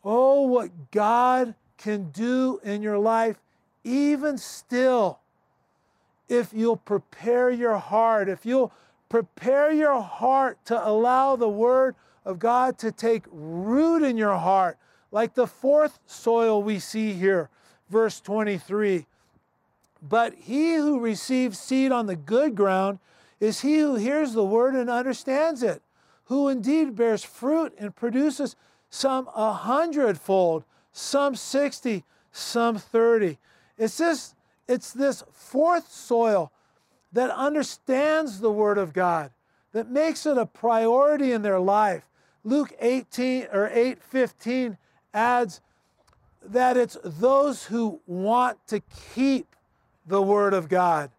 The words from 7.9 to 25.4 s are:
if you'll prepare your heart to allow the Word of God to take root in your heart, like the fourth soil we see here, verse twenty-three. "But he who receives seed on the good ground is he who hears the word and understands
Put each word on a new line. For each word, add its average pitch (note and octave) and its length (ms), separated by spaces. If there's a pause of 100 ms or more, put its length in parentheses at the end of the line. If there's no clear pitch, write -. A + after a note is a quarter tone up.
if F#3+ 180
you'll B3 280 (360)
prepare C4+ 640
your D4 300
heart C4 640
to A3+ 220
allow B3+ 480
the A#3 140
Word B3 460 (300)
of F#3+ 120
God B3 420
to A3 120
take A3+ 400
root G#3+ 720
in B3 140
your G#3 200
heart, F3+ 400 (320)
like A3+ 260
the B3 120
fourth D4 580
soil A3+ 560
we G#3 180
see G#3+ 340
here, F3+ 360 (400)
verse G#3+ 300
twenty-three. G3+ 880 (920)
"But A3 320
he D#4 420
who D4 240
receives A#3 580
seed C4 340
on A#3 160
the F3+ 100
good A3+ 380
ground F#3+ 440 (400)
is G#3+ 220
he D4+ 180
who C#4+ 160
hears C4 380
the A3 120
word A#3 300
and B3 140
understands C4 720